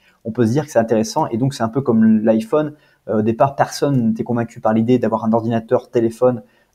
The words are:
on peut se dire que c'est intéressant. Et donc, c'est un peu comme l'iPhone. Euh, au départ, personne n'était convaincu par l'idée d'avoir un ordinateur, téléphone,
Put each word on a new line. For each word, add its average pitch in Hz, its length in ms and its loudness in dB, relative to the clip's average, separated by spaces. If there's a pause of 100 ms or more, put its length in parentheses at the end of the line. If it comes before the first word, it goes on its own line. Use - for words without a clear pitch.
(240)
on 113 80 -6
peut 117 140 2
se 110 60 2
dire 147 140 0
que - 60 -16
c'est 117 80 2
intéressant. 113 480 0
Et 117 100 -4
donc, 131 180 -2
c'est - 80 -6
un 110 60 -2
peu 135 120 -2
comme 110 420 4
l'iPhone. 113 500 0 (360)
Euh, 110 100 0
au - 40 2
départ, 117 320 0
personne 131 540 -2
n'était 110 140 -4
convaincu 120 360 -6
par 110 140 0
l'idée 113 260 2
d'avoir 110 260 -2
un 110 80 0
ordinateur, 117 560 -2
téléphone, 117 540 0 (320)